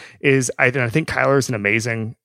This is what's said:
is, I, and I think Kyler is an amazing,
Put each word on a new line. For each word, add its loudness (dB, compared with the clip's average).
is, 2
I, 4
and 0
I 0
think -2
Kyler 2
is -2
an -4
amazing, -2